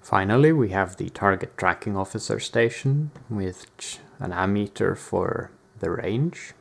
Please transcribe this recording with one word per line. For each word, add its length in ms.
Finally, 500
we 180
have 280
the 140
target 440
tracking 400
officer 440
station, 720
with 380
an 120
ammeter 680
for 540
the 100
range 680